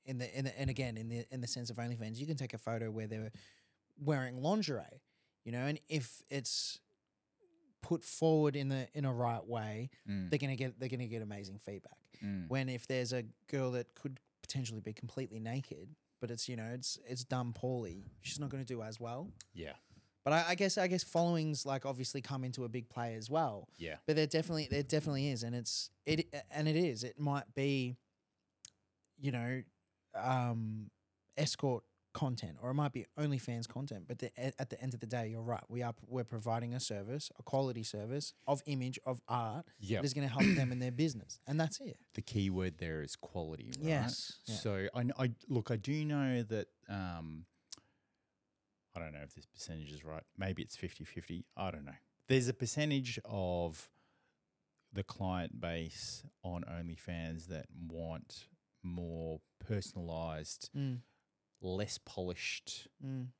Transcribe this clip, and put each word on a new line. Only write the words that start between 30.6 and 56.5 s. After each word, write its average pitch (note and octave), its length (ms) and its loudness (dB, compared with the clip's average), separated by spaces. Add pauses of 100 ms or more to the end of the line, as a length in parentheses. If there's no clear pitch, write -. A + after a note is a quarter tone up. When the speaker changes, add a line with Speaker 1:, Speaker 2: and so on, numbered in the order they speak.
Speaker 1:
escort C3+ 480 2 (300)
content, A#2 480 0
or A#2+ 80 -2
it C3 40 2
might C#3+ 200 4
be A#2+ 120 -4 (140)
OnlyFans B2 480 0
content. A#2+ 400 -6
But C3 120 -6
the, B2 200 -6
at, B2+ 200 -2
at B2+ 100 -2
the - 120 -6
end C3 120 -2
of A#2 80 -6
the A#2 60 -8
day, A#2 200 0
you're A2+ 140 -4
right. A2+ 260 0
We A#2+ 140 -4
are, A#2+ 120 0 (140)
we're B2 160 -2
providing A#2 500 0
a B2 60 0
service, A2 580 -2
a B2+ 60 -14
quality C3 400 2
service A2+ 500 -4 (140)
of C#3 180 4
image, B2+ 400 0
of B2 220 0
art A#2 380 0 (160)
Speaker 2:
Yep. G2+ 220 2
Speaker 1:
that - 20 2
is C3+ 80 2
gonna C#3 160 2
help B2+ 160 6 (100)
them C3 160 4
in B2 80 0
their B2+ 140 0
business, C3 540 0
and D3 120 2
that's D#3+ 220 2
it. B3+ 160 -8 (160)
Speaker 2:
The - 80 -4
key G2 280 2
word F#2 280 2
there D#2+ 240 -2
is D2 160 -6
quality, D#2+ 600 -6
right? D3 120 -2
Speaker 1:
Yes. B2+ 560 0
Yeah. A2 100 -2
Speaker 2:
So G2 400 0
I, B2 80 0 (180)
I, B2+ 100 4 (180)
look, A#2+ 200 2
I A#2+ 60 4
do C#3+ 300 0
know C#3 380 2
that, G#2+ 240 -2 (200)
um, E2+ 560 -4 (1500)
I F2 40 -6
don't D#2+ 140 -6
know D2 100 -10
if C#2 100 -14
this D2+ 140 -18
percentage D#2 440 -10
is D2 140 -12
right. D#2 160 -8 (160)
Maybe F#2+ 240 0
it's - 140 -6
fifty - 280 -8
fifty. - 420 -8 (120)
I F#2+ 140 -2
don't D#2 120 -8
know. C#2 120 -14 (320)
There's C3 200 6
a A#2+ 60 2
percentage C3+ 720 2
of F2+ 640 0 (1040)
the G2 80 -2
client F2+ 580 0
base E2+ 600 -4 (220)
on F2 280 -2